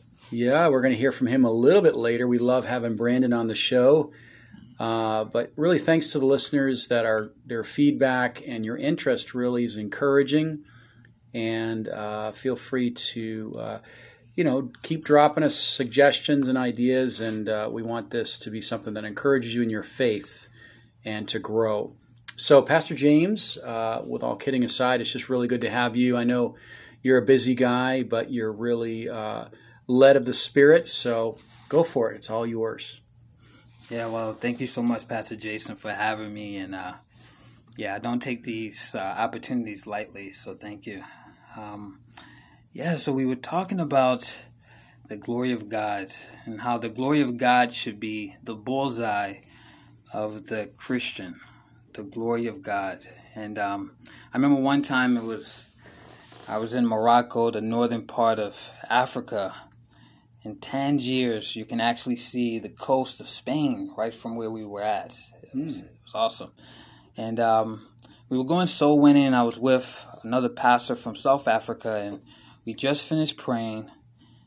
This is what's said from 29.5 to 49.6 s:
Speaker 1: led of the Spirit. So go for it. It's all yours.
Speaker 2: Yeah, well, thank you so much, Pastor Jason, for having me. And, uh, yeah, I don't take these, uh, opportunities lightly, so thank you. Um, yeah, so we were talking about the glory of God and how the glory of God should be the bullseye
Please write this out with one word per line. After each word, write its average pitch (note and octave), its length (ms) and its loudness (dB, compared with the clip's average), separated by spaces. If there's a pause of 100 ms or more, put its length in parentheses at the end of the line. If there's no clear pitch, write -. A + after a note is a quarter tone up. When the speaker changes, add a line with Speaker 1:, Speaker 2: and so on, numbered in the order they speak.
Speaker 1:
led C3+ 280 10
of B2+ 100 2
the B2 80 -2
Spirit. D3+ 540 6
So A2+ 500 0 (300)
go D#3+ 160 4
for A#2 280 0
it. G#2+ 60 -12
It's - 120 -12
all A2+ 180 -4
yours. A2+ 540 -6 (880)
Speaker 2:
Yeah, A#2 180 -6
well, A2+ 260 -6
thank B2 280 -4
you C3 60 -4
so B2 140 -6
much, A#2+ 260 0
Pastor A2+ 280 -6
Jason, G#2+ 400 -8
for G#2+ 160 -10
having G#2+ 420 -4
me. G#2 240 -10
And, F#2+ 180 -10
uh, F#2 180 -10 (840)
yeah, G2+ 200 -8
I G#2 40 -8
don't A#2+ 220 -4
take B2 220 -6
these, A2+ 520 -8
uh, F#2+ 220 -6
opportunities A2 680 -4
lightly, G#2 460 -10
so G2 220 -14
thank G#2 320 -16
you. G2 180 -14 (540)
Um, G#2 420 -14 (720)
yeah, D#3+ 260 -4
so C#3+ 140 -2
we C3+ 140 0
were B2+ 100 0
talking F#3 440 -4
about C3+ 640 0 (600)
the G#2+ 100 -12
glory B2 340 -2
of G#2 180 -6
God G#2 420 -4 (340)
and G#2+ 160 -10
how A#2+ 160 -2
the A2+ 120 -6
glory C3 300 0
of B2 200 0
God B2 340 4
should G#2 260 -8
be G#2+ 440 -8
the A2+ 100 -10
bullseye A2+ 840 -4 (760)